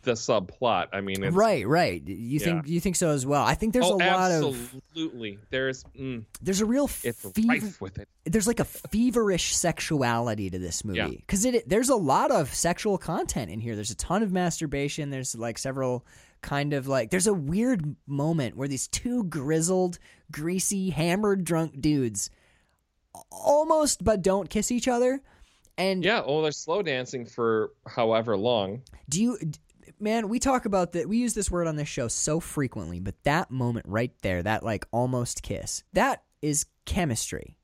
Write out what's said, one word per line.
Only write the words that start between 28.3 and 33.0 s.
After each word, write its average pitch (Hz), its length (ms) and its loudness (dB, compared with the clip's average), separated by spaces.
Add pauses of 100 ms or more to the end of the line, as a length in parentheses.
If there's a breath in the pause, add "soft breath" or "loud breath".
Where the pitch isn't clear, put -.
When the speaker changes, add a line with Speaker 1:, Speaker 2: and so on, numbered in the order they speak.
Speaker 1:
long. 107 460 0 (260 loud breath)
Speaker 2:
do 151 140 0
you, 240 160 0
d-, 151 200 -6 (400)
man, 214 300 0
we 226 100 -2
talk 254 260 2
about 185 280 2
that. 156 160 -2
We 214 100 2
use 240 160 0
this 202 160 -2
word 175 160 0
on 156 100 -2
this 147 120 -4
show 123 200 -2
so 156 320 0
frequently, 92 600 -4